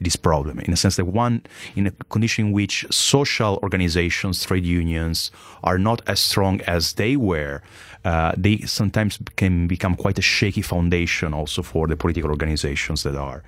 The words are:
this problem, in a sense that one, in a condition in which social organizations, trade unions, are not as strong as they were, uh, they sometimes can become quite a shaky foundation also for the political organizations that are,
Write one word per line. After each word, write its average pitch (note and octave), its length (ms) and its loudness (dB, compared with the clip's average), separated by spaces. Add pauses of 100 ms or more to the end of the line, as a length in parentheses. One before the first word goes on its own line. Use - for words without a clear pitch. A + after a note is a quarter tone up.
this F2 160 0
problem, D2+ 440 0
in - 120 -2
a F2 40 2
sense F#2+ 200 2
that F#2+ 100 0
one, A#2 360 0 (340)
in G2 120 0
a - 20 0 (200)
condition G#2+ 360 0
in G#2 60 2
which G2+ 380 0
social B2+ 720 2
organizations, F2 800 0
trade F#2+ 200 0
unions, E2 640 0 (340)
are F2+ 140 2
not A2+ 280 2
as G2+ 140 0
strong G2 420 2
as E2+ 320 0
they A#2 220 0
were, D#2+ 440 -2 (440)
uh, E2 320 2
they G2+ 220 2
sometimes G#2+ 600 -2 (180)
can F2 300 2
become F2+ 300 0
quite G2 220 0
a G2 40 0
shaky G#2 400 2
foundation F2 720 0
also D#2 280 -4
for D#2+ 260 -2
the D#2+ 80 0
political D#2+ 340 0
organizations D2+ 720 -2
that C#2+ 140 -4
are, C#2 320 -8